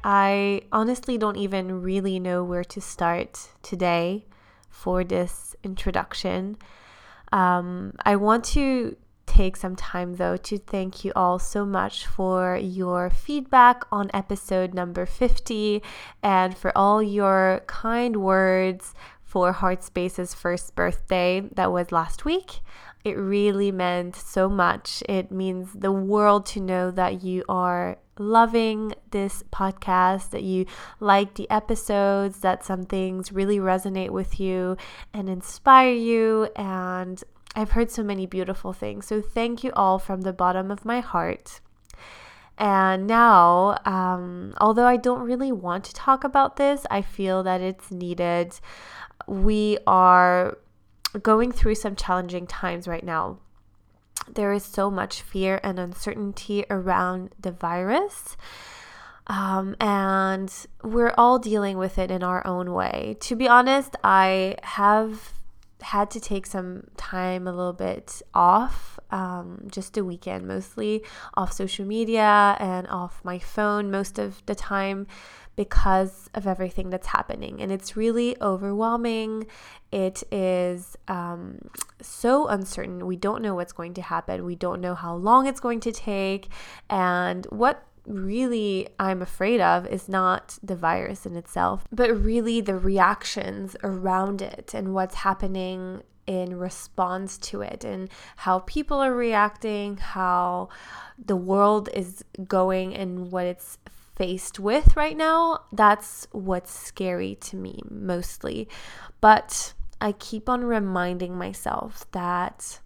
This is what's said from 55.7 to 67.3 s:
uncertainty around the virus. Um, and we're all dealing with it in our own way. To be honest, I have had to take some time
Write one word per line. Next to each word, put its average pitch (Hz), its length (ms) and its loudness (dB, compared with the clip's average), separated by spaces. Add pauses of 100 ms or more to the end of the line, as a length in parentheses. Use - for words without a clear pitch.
uncertainty 202 920 -6
around 185 600 0 (100)
the 185 120 -6
virus. 185 840 -4 (920)
Um, 190 520 -2
and 190 720 0 (320)
we're 233 340 2
all 247 200 8
dealing 208 400 0
with 185 200 -2
it 185 120 0
in 185 140 -2
our 180 220 -2
own 180 280 -4
way. 214 480 -4
To - 140 -4
be 247 120 2
honest, 254 560 6
I 190 600 4
have 214 680 2 (500)
had 208 300 -2
to 226 80 -10
take 196 280 -4
some 180 400 -10 (100)
time 185 500 -6